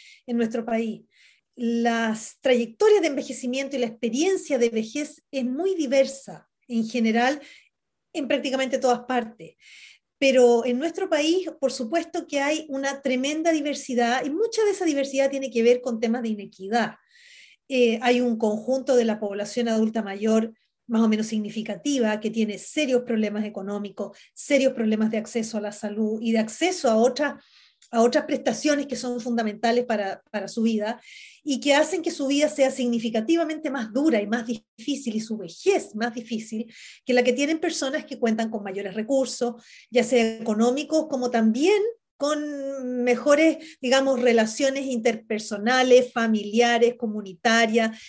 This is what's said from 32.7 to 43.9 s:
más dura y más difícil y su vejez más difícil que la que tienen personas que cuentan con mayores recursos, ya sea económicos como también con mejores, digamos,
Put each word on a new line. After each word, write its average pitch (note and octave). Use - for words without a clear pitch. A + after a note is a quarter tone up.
más A3+
dura B3+
y G3+
más A3+
difícil A#3
y A3
su G#3+
vejez G#3+
más A3+
difícil A3+
que B3+
la B3
que B3
tienen C#4+
personas D#4
que B3+
cuentan A3
con G#3
mayores G3
recursos, A#3+
ya A#3
sea A3+
económicos B3
como B3
también B3
con C#4
mejores, C#4+
digamos, C4+